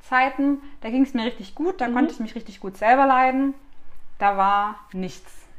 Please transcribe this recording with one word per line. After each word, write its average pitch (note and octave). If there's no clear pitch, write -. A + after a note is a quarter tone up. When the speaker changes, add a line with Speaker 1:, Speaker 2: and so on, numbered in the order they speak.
Speaker 1:
Zeiten, C#4
da A#3
ging's C4
mir A3+
richtig A#3
gut, F4
da A#3+
Speaker 2:
Mhm. A#3+
Speaker 1:
konnte D4
ich -
mich A3
richtig -
gut F#3+
selber B3+
leiden, C4
da G3+
war G3+
nichts. -